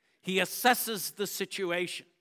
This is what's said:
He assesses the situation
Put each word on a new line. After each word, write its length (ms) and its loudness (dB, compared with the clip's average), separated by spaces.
He 180 0
assesses 760 2
the 100 -2
situation 800 -4